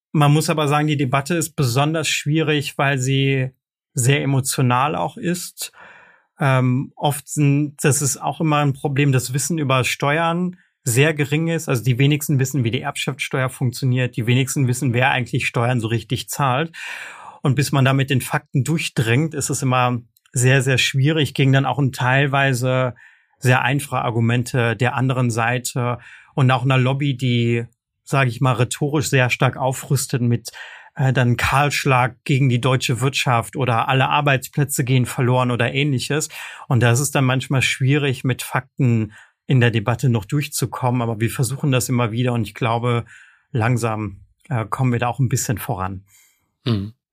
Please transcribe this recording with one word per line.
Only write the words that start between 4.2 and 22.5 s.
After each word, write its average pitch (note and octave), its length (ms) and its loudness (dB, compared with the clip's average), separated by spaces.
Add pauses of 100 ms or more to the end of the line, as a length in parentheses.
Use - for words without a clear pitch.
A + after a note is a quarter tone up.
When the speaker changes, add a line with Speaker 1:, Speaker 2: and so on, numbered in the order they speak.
Speaker 1:
emotional C3+ 720 0
auch F3 220 -4
ist. - 560 -8 (640)
Ähm, C3 580 0
oft - 320 -2
sind, C#3+ 540 0
das C#3+ 200 2
ist C3+ 160 -4
auch D3 220 -6
immer D3+ 180 2
ein C#3+ 160 2
Problem, C#3+ 380 0
das B2+ 200 -2
Wissen D3+ 260 -4
über C3 260 2
Steuern E3 720 -2 (280)
sehr C#3 300 2
gering D3+ 340 -2
ist. E3 200 -4
Also C3 140 -2
die A#2 160 0
wenigsten C#3+ 400 2
wissen, C3 260 0
wie A2+ 60 -2
die B2+ 120 -2
Erbschaftssteuer C3+ 680 -4
funktioniert. B2+ 680 -2
Die A2+ 100 -4
wenigsten C3 400 2
wissen, B2 260 0
wer B2+ 200 2
eigentlich B2+ 340 -2
Steuern B2 340 0
so A2 80 -2
richtig A2 400 -4
zahlt. C#3+ 440 -2 (720)
Und C3+ 120 2
bis C3+ 180 0
man C#3 120 4
da C3+ 80 4
mit C3+ 180 0
den C3 100 2
Fakten - 440 -2
durchdringt, D3 680 0
ist C#3+ 160 -4
es C#3+ 120 -6
immer B2+ 380 2 (320)
sehr, B2+ 300 4
sehr B2+ 160 0
schwierig, C#3+ 560 0
gegen C3+ 180 4
dann C3+ 140 2
auch B2+ 120 -2
ein C#3 140 0
teilweise C3 1000 0 (440)